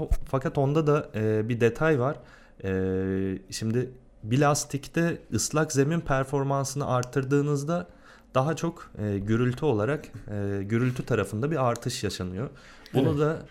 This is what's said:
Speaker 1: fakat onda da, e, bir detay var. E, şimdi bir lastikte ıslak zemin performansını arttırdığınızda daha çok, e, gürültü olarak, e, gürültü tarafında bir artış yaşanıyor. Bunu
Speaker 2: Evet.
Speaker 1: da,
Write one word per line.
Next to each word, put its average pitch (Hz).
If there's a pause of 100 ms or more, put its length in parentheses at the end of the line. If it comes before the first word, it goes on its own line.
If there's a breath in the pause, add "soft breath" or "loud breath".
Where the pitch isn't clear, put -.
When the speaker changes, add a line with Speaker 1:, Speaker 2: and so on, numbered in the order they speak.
(260)
Speaker 1:
fakat 151
onda 147
da, 147
e, 107
bir 117
detay 127
var. 139 (480 loud breath)
E, 95 (120)
şimdi 120 (320)
bir 113
lastikte 147 (160)
ıslak 151
zemin 143
performansını 139
arttırdığınızda 143 (460 loud breath)
daha 147
çok, -
e, 101
gürültü 120
olarak, 127
e, 101
gürültü 123
tarafında 110
bir 131
artış 120
yaşanıyor. 92 (440 loud breath)
Bunu 143
Speaker 2:
Evet. 147
Speaker 1:
da, 151